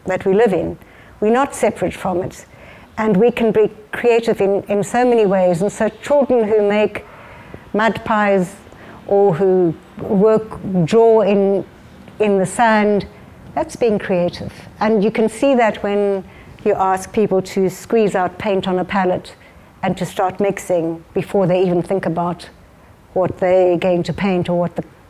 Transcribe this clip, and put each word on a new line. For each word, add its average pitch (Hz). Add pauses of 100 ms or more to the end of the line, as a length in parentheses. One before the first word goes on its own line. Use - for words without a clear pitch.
that 185
we 190
live 208
in. 170 (420)
We're 214
not 277
separate 202
from 185
it. - (540)
And 220
we 233
can 226
be 214 (220)
creative 233
in, 196
in 202
so 240
many 233
ways. 180
And 202
so 220
children 254
who 208
make 208 (680)
mud 220
pies 202 (520)
or 202
who 185 (240)
work, 220 (240)
draw 226
in, 196 (560)
in 208
the 185
sand, 208 (480)
that's -
being 214
creative. 175 (280)
And 214
you 214
can 220
see 277
that 220
when 202 (400)
you 208
ask 190
people 190
to 190
squeeze 208
out 180
paint 196
on 185
a 180
palette 180 (480)
and 185
to 175
start 185
mixing 175
before 196
they 180
even 175
think 190
about 165 (640)
what 180
they're 180
going 175
to 170
paint 180
or 175
what 175
the - (260)